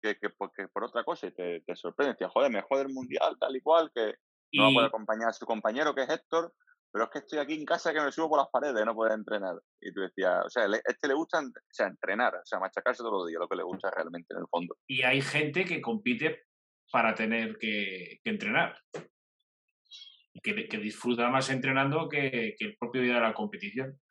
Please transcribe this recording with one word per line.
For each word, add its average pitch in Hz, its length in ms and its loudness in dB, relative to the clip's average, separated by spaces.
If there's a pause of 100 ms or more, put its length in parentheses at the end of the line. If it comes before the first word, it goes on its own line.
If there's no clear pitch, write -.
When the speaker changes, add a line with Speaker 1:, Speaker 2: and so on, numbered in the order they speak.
Speaker 1:
que, 107 160 0
que, 101 100 -4
porque 98 420 -10
por 101 120 -4
otra 117 200 -2
cosa. - 220 -4
Y 90 60 -6
te, 87 340 -6
te 87 100 -6
sorprende, 123 380 -2
decía, 92 160 -4
"Joder, 127 220 4
me 98 100 0
jode 135 220 0
el 135 100 -4
Mundial, 135 460 0
tal 135 160 0
y 131 60 -4
cual, 160 340 6
que 110 180 0 (400)
no 95 100 6
va 135 60 10
a 135 40 6
poder 120 120 6
Speaker 2:
Y 110 40 2
Speaker 1:
acompañar 110 400 0
a 110 40 -2
su - 140 -12
compañero, 117 480 0
que 135 80 0
es 131 80 -4
Héctor, 165 420 -2 (400)
pero 110 120 2
es - 40 -14
que 151 100 -8
estoy 151 200 -4
aquí 147 160 -2
en 151 100 -6
casa 160 260 0
que 151 100 0
me 143 100 0
subo 160 180 0
por 156 80 6
las 135 140 4
paredes, 120 340 2
no 113 80 0
puedo 110 180 2
entrenar". 101 440 -2 (260)
Y 92 100 -10
tú 95 100 -6
decías, 92 440 2
o - 60 -8
sea, 113 160 2
le, 104 180 2
este 123 220 0
le 135 80 4
gusta 165 240 0
en-, 139 80 -4
o - 260 -18
sea, 101 140 0
entrenar, 104 480 0
o 90 100 -10
sea, 98 140 -4
machacarse 101 420 -2
todos 113 120 -2
los 92 140 0
días, 82 120 -4
lo 87 80 -2
que 95 80 -2
le 90 80 -2
gusta 92 260 -4
realmente 85 460 -6
en 87 60 -6
el 85 60 -8
fondo. 85 300 -4 (100)
Speaker 2:
Y 127 140 -2
hay 135 200 4
gente 151 440 0
que 170 160 -6
compite 123 600 -2 (500)
para 113 240 4
tener 110 420 -2
que, 98 680 -6
que 113 60 -2
entrenar. 110 460 0 (1700)
Que, 107 260 -2
que 110 80 -4
disfruta 120 520 0
más 131 200 2
entrenando 135 580 2
que, 131 500 -2
que 110 80 -6
el 107 140 -10
propio 123 220 -2
día 123 140 2
de 120 40 4
la 113 140 2
competición. 107 680 -8 (120)